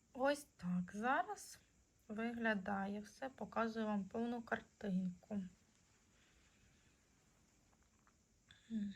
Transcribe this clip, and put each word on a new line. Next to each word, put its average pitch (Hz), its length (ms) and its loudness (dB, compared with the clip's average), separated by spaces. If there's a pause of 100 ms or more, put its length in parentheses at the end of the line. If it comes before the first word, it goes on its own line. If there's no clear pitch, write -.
(140)
Ось 277 340 2 (100)
так 180 360 0
зараз 302 680 0 (480)
виглядає 208 960 0
все. 262 280 -8
Показую 226 560 0
вам 208 200 2
повну 233 360 -2
картинку. 190 1000 -2 (3250)
Угу. 220 120 0 (140)